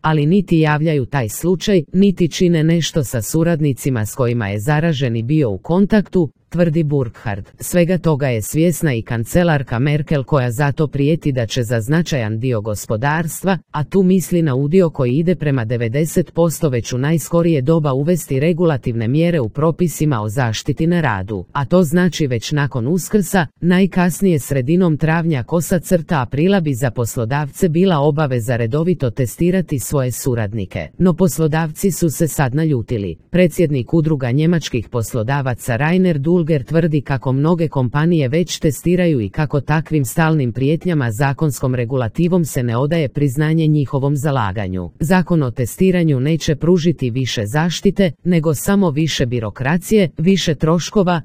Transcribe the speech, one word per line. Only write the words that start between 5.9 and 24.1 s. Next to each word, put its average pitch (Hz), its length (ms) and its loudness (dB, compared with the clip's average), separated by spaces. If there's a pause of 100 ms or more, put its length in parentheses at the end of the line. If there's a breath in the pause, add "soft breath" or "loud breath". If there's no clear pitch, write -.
tvrdi 170 340 0
Burkhardt. 117 760 -4
Svega 165 380 0
toga 147 300 0
je 117 140 0
svjesna 156 520 0
i 113 80 -2
kancelarka 135 760 0
Merkel 147 440 0
koja 123 280 0
zato 143 360 0
prijeti 143 440 0
da 123 140 -2
će 120 180 -4
za 117 180 -2
značajan 117 580 -2
dio 117 220 -2
gospodarstva, 143 960 -2 (140)
a 151 120 -4
tu 190 200 2
misli 180 380 2
na 147 140 0
udio 151 340 2
koji 123 240 -2
ide 165 220 2
prema 135 300 -2
devedeset 123 680 -2
posto 165 360 0
već 123 240 -4
u 123 40 -2
najskorije 165 640 0
doba 151 320 2
uvesti 143 460 -2
regulativne 151 680 0
mjere 160 320 2
u 113 100 -2
propisima 151 720 0
o 107 80 -4
zaštiti 117 580 -2
na 175 140 2
radu, 101 520 -4
a 143 120 -2
to 180 180 4
znači 165 440 2
već 123 240 -4
nakon 139 360 -2
Uskrsa, 180 600 0 (140)
najkasnije 180 800 2